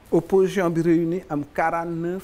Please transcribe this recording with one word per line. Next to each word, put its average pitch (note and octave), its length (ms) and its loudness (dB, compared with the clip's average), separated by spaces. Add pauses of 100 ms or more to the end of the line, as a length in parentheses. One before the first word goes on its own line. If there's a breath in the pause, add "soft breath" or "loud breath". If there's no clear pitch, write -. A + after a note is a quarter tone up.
(120)
Opposition F#3 580 2
bi E3 120 0
réunie E3+ 480 0
am D3 140 -4 (100)
quarante-neuf E3+ 720 -4